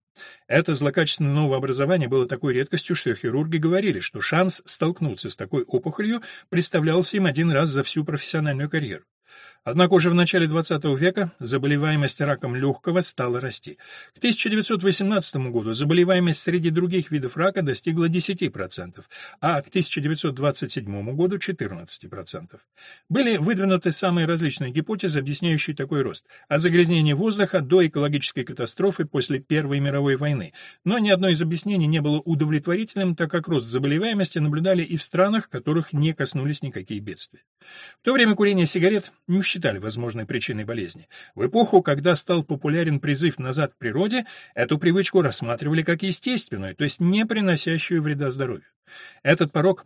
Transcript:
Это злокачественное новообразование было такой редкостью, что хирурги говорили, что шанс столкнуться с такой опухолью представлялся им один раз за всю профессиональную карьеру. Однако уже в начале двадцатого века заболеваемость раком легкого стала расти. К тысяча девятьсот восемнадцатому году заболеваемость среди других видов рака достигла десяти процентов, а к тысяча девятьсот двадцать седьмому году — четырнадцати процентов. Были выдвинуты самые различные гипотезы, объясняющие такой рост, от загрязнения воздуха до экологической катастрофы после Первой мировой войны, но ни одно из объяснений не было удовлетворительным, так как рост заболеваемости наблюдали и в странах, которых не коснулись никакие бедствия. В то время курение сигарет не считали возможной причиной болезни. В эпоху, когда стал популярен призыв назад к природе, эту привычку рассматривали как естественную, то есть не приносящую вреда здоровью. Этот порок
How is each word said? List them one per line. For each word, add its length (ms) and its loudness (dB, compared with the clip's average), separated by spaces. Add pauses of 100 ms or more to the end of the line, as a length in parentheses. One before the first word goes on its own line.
(480)
Это 280 2
злокачественное 580 0
новообразование 760 2
было 200 2
такой 260 -2
редкостью, 420 -2
что 200 -2
хирурги 420 -2
говорили, 440 0
что 200 -8
шанс 460 0
столкнуться 640 -2
с 40 -8
такой 280 -2
опухолью 580 -2 (280)
представлялся 680 2
им 80 2
один 240 2
раз 200 2
за 120 0
всю 240 -2
профессиональную 640 -4
карьеру. 360 -4 (580)
Однако 300 4
уже 160 6
в 60 2
начале 320 4
двадцатого 500 0
века 400 0
заболеваемость 840 0
раком 340 -2
легкого 460 0
стала 380 -4
расти. 380 -10 (380)
К 40 -20
тысяча 300 0
девятьсот 320 0
восемнадцатому 680 0
году 220 -2
заболеваемость 680 2
среди 300 0
других 400 0
видов 260 -4
рака 240 0
достигла 480 0
десяти 400 -2
процентов, 580 -10 (320)
а 220 0
к 80 -14
тысяча 320 -2
девятьсот 320 -2
двадцать 380 -2
седьмому 440 -6
году — 240 0
четырнадцати 680 -8
процентов. 540 -14 (460)
Были 300 2
выдвинуты 540 0
самые 340 0
различные 460 -2
гипотезы, 480 -2
объясняющие 560 -2
такой 260 -2
рост, 240 -4 (220)
от 120 2
загрязнения 560 4
воздуха 460 0
до 240 6
экологической 580 -2
катастрофы 600 -2
после 320 -2
Первой 420 -2
мировой 360 2
войны, 380 -2 (320)
но 120 2
ни 140 4
одно 180 4
из 100 2
объяснений 460 0
не 160 2
было 180 2
удовлетворительным, 960 -2
так 140 -4
как 180 -4
рост 200 -2
заболеваемости 720 -2
наблюдали 420 2
и 160 -4
в 60 -2
странах, 460 0
которых 440 -2
не 200 2
коснулись 500 -4
никакие 360 -8
бедствия. 420 -12 (600)
В 40 -4
то 80 2
время 200 6
курение 320 4
сигарет 480 2 (140)
не 240 2
считали 280 -2
возможной 460 -6
причиной 380 -6
болезни. 460 -10 (260)
В 100 -4
эпоху, 360 6
когда 340 2
стал 260 0
популярен 600 -2
призыв 360 0
назад 360 -2
к 40 -20
природе, 480 -2 (300)
эту 220 0
привычку 440 2
рассматривали 600 0
как 200 0
естественную, 680 -4
то 120 -2
есть 160 -2
не 240 4
приносящую 760 0
вреда 300 -2
здоровью. 320 -6 (600)
Этот 280 4
порок 340 2